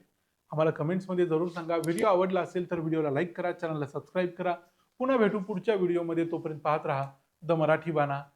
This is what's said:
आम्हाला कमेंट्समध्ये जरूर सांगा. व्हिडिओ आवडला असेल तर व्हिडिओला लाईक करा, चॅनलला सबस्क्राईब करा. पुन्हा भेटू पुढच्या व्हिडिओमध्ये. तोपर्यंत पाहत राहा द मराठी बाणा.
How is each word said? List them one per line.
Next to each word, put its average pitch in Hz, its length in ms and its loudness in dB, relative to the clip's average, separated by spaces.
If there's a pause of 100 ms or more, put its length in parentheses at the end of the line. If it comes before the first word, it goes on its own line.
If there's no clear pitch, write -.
(520)
आम्हाला 156 180 2
कमेंट्समध्ये 180 560 0
जरूर 160 220 0
सांगा. 170 280 -4
व्हिडिओ 170 300 0
आवडला 185 340 4
असेल 175 300 -4
तर 175 80 -2
व्हिडिओला 160 320 0
लाईक 165 260 -2
करा, 175 160 -4
चॅनलला 156 340 -4
सबस्क्राईब 175 420 -4
करा. 180 260 -2 (440)
पुन्हा 262 180 2
भेटू 214 220 4
पुढच्या 196 360 -2
व्हिडिओमध्ये. 170 560 0
तोपर्यंत 156 300 -6
पाहत 156 260 0
राहा 139 240 -2 (320)
द 160 100 0
मराठी 156 380 2
बाणा. 143 320 0 (140)